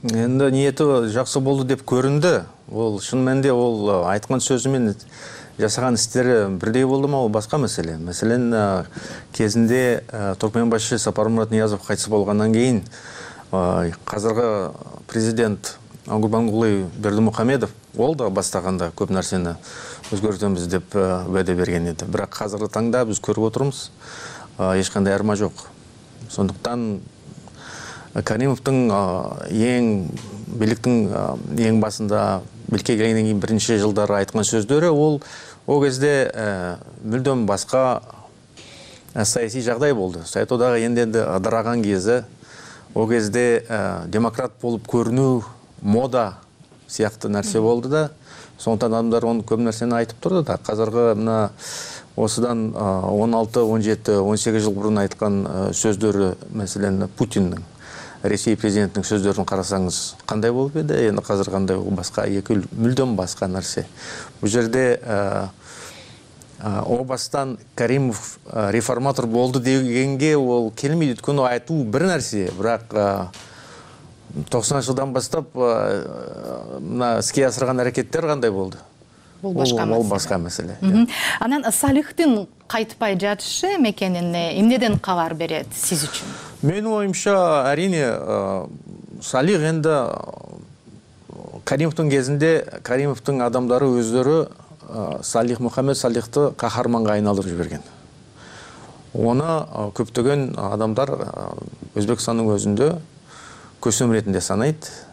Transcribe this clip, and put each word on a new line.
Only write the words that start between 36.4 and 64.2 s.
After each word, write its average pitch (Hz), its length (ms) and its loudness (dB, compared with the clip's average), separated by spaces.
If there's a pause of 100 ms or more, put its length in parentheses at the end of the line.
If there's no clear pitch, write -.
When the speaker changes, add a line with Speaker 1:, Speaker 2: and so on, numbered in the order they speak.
Speaker 1:
мүлдөм 123 420 0
башка 123 560 0 (1120)
саясий 117 480 -2
жагдай 120 300 2
болду. 92 320 -2
Совет 107 260 -2
Одагы 120 340 2
энди-энди 117 380 2
ыдыраган 110 600 0
кезде, 104 400 2 (720)
о 110 120 2
кезде 117 560 2 (460)
демократ 113 520 -2
болуп 117 300 -4
көрүнүү 120 540 2 (380)
мода 117 520 2 (540)
сыяктуу - 420 -2
нерсе 104 300 0
болду 120 280 2
да. 151 220 2 (480)
Сондуктан 113 340 0
адамдар 113 320 2
оны 117 220 0
көп 113 160 0
нерсени 117 320 0
айтып 117 240 -2
турду 180 240 0
да. 92 160 -2
Казыркы 110 560 2
мына 110 380 0 (640)
осудан 113 580 0
он 101 640 0
алты, 113 240 2
он 110 220 2
жети, 107 280 0
он 101 260 4
сегиз 110 280 2
жыл 104 100 2
мурун 104 240 0
айткан 101 480 0 (240)
сөздөрү, 98 640 2 (180)
маселен, 98 640 -2
Путиндин, 92 460 0 (600)
Ресей 104 320 2
президентинин 101 540 0
сөздөрүн 101 400 2
карасаңыз, 95 680 -2 (100)
кандай 107 260 0
болуп 139 240 0
эди? 156 160 -2 (160)
Эми 101 180 0
азыр 98 220 0
кандай, 95 300 0
бул 95 180 -2
башка, 98 320 -4
эки 101 240 -2 (240)
мүлдөм 123 400 2
башка 92 320 -4
нерсе. - 380 -6 (560)